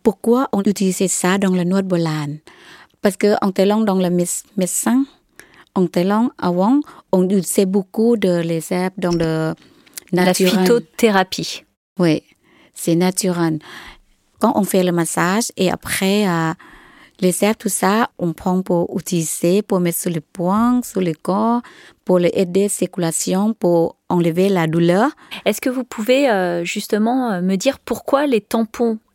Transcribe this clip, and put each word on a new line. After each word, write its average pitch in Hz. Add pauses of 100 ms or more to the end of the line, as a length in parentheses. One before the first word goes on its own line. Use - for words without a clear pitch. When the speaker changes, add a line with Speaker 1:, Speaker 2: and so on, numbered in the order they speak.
Speaker 1:
pourquoi 240
on 196
utilisait 190
ça 180
dans 190
le 180
Noa 185
de 190
Boran ? 160 (720)
Parce 202
que 208
en 196
Thaïlande, 208
dans 190
le 185
mé-, 175 (140)
médecin, 226 (680)
en 180
Thaïlande, 202
avant, 190 (320)
on 185
utilisait 190
beaucoup 214
de 180
les 165
herbes 185
dans 175
le 160 (580)
Speaker 2:
La 180
Speaker 1:
naturel. 185
Speaker 2:
phytothérapie. 185 (340)
Speaker 1:
Oui, 170 (520)
c'est 170
naturel. 175 (800)
Quand 220
on 214
fait 185
le 180
massage 170 (100)
et 185
après, 202
euh, 165 (680)
les 185
herbes, 208
tout 208
ça, 202 (100)
on 170
prend -
pour 175
utiliser, 175
pour 196
mettre 170
sur 180
le 165
poing, 220
sur -
le 170
corps, 220 (420)
pour 180
les 175
aider 190
circulation, 185
pour 170 (140)
enlever 175
la 170
douleur. 175 (340)
Speaker 2:
Est-ce 214
que 269
vous 254
pouvez, 254
euh, 175
justement, 226
euh, 180
me 185
dire 262
pourquoi 277
les 226
tampons 226 (180)